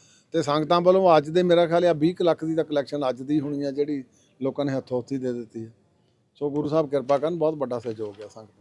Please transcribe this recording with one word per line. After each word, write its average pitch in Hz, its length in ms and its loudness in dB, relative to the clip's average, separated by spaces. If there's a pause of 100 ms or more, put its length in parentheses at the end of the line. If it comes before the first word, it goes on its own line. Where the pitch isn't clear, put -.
(320)
ਤੇ 165 100 0
ਸੰਗਤਾਂ 151 400 2
ਵੱਲੋਂ 180 360 6
ਅੱਜ 151 120 2
ਦੇ 175 140 2
ਮੇਰਾ 175 220 4
ਖਿਆਲ 170 200 2
ਆ 170 80 4
ਵੀਹ 160 220 0
ਕੁ - 80 -4
ਲੱਖ 160 220 0
ਦੀ 160 100 -2
ਤਾਂ 160 80 2
ਕਲੈਕਸ਼ਨ 143 460 -2
ਅੱਜ 123 120 -4
ਦੀ 147 180 -2
ਹੋਣੀ 143 240 -6
ਆ, 139 80 -4
ਜਿਹੜੀ 143 320 -2 (380)
ਲੋਕਾਂ 135 240 -2
ਨੇ 143 60 -2
ਹੱਥੋਂ 127 300 -4
ਹੱਥੀ 135 160 -6
ਦੇ 127 160 -4
ਦਿੱਤੀ 113 320 -10
ਆ। 113 40 -16 (680)
ਸੋ 143 160 -6
ਗੁਰੂ 147 160 -2
ਸਾਹਿਬ 151 220 0
ਕਿਰਪਾ 139 280 0
ਕਰਨ, 160 200 -2
ਬਹੁਤ 156 160 0
ਵੱਡਾ 127 260 -4
ਸਹਿਯੋਗ 107 460 -10
ਆ - 20 -14
ਸੰਗਤ 110 220 -20 (120)